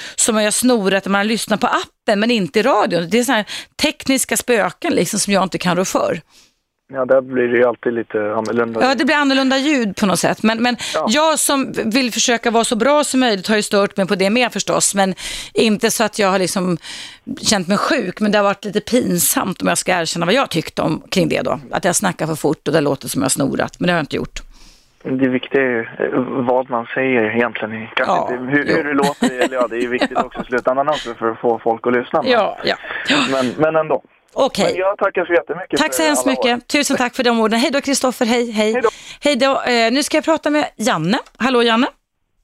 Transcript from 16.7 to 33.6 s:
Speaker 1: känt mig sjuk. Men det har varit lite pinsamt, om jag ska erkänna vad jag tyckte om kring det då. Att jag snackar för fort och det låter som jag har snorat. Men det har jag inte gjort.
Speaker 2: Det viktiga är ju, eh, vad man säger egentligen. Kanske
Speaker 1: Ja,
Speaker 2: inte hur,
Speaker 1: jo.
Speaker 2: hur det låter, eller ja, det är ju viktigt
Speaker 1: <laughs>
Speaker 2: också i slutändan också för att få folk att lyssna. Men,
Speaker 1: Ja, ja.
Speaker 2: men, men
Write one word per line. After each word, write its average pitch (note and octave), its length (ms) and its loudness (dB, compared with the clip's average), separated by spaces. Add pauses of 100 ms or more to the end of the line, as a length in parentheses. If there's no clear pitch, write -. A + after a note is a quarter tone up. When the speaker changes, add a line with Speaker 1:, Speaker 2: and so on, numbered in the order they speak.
Speaker 1:
känt F#3+ 260 0
mig G3 100 2
sjuk. A#3 420 -2
Men G#3 120 2
det G#3 60 4
har G#3 60 4
varit G3+ 220 0
lite G3+ 160 -8
pinsamt, F#3+ 800 0
om F#3 60 0
jag F3 100 0
ska - 140 -2 (100)
erkänna E3+ 240 -4
vad F#3 100 4
jag C4+ 140 0
tyckte - 320 -4
om D#3 300 -2
kring E3+ 180 2
det - 120 0
då. - 180 -2 (120)
Att - 140 -2
jag F3 100 2
snackar F3+ 320 -2
för D#3 80 -2
fort D3+ 320 -2
och D3+ 60 -2
det D#3 80 4
låter C#3 260 -2
som - 140 -4
jag - 40 0
har - 40 0
snorat. - 500 -2
Men F3 80 -2
det F3 60 2
har F3 40 0
jag E3 60 -2
inte - 120 -8
gjort. - 240 -8 (640)
Speaker 2:
Det C3 260 0
viktiga B2+ 320 0
är C3+ 60 2
ju, A#2+ 140 -2
eh, B2 680 -4
vad B2+ 220 0
man A#2 240 -4
säger B2 420 0
egentligen. A2 600 -4
Kanske C3 180 0
Speaker 1:
Ja, D#3+ 200 -2
Speaker 2:
inte B2+ 180 -6
hur, C#3+ 180 2
Speaker 1:
jo. - 60 2
Speaker 2:
hur D#3+ 80 0
det D3 100 -4
låter, C#3+ 460 0
eller C3 160 0
ja, B2 140 0
det A2+ 60 -6
är A#2+ 60 -2
ju B2 80 -2
viktigt B2+ 280 -2
Speaker 1:
<laughs> A#2+ 80 0
Speaker 2:
också B2 160 -10
i - 40 -8
slutändan C3 440 0
också A#2+ 240 -4
för A2+ 180 -2
att A2+ 80 -8
få A#2 240 2
folk A2+ 240 0
att B2 60 2
lyssna. B2+ 280 0
Men, C4 100 0
Speaker 1:
Ja, G#3 320 0
ja. - 120 0 (560)
Speaker 2:
men, C3 260 0
men D#3 180 2